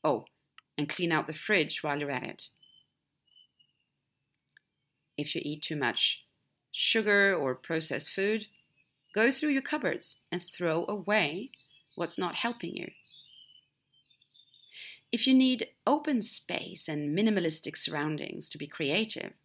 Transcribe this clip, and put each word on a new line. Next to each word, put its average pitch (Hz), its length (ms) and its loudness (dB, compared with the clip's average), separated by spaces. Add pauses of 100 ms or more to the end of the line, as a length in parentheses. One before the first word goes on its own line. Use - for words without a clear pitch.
Oh, 131 220 2 (520)
and 147 100 -2
clean 170 240 -2
out 156 160 2
the 160 60 -8
fridge 170 500 0
while 147 160 0
you're 143 120 -4
at 127 120 -4
it. - 260 -12 (2750)
If - 180 -4
you 151 80 -4
eat 151 200 -6
too 156 120 -4
much - 480 0 (480)
sugar 202 640 4
or 135 180 2
processed 156 560 -2
food, 214 380 -2 (680)
go 226 160 4
through 285 200 0
your 269 120 2
cupboards - 540 -4 (160)
and 185 100 -2
throw 170 460 -2
away 196 640 0 (440)
what's - 220 -4
not 175 180 -2
helping 233 400 -4
you. - 160 -8 (2250)
If 240 160 2
you 262 60 8
need 262 340 6 (180)
open 285 360 2
space - 680 -2
and 151 300 -2
minimalistic 185 580 2
surroundings 151 720 -2
to - 100 -6
be 151 100 -8
creative 165 680 -2 (120)